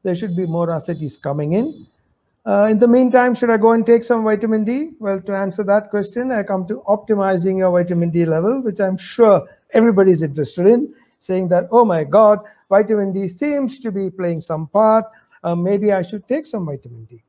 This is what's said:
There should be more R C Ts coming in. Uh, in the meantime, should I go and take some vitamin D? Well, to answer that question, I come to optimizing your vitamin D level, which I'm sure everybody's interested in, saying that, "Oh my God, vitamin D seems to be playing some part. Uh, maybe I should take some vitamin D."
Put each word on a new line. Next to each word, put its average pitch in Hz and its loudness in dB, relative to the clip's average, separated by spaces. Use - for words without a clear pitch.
There 185 -2
should 180 -6
be 180 -4
more 170 -2
R 160 -4
C 170 -8
Ts 143 -10
coming 147 -6
in. 247 -4
Uh, 208 2
in 214 2
the 240 6
meantime, 247 4
should 240 -2
I 226 2
go 226 4
and 226 2
take 233 4
some 233 -2
vitamin 214 0
D? 269 -4
Well, 196 -4
to 196 -10
answer 196 -4
that 208 0
question, 226 -4
I 214 -2
come 190 -4
to - -8
optimizing 190 0
your 185 2
vitamin 175 0
D 170 0
level, 175 0
which 220 -6
I'm 190 -2
sure 214 2
everybody's 190 4
interested 156 -4
in, 240 2
saying 185 -4
that, 180 0
"Oh 240 4
my 170 0
God, 208 4
vitamin 202 2
D 190 -4
seems 285 -4
to 220 -8
be 190 -4
playing 175 -4
some 156 -8
part. 220 2
Uh, 170 -2
maybe 196 0
I 190 0
should 185 -10
take 302 -4
some 190 -8
vitamin 120 -14
D." 117 -20